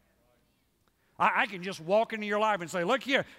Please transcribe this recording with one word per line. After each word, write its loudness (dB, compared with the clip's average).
I, 4
I 2
can -8
just -8
walk 2
into -6
your 0
life 2
and -10
say, -2
"Look 0
here, 0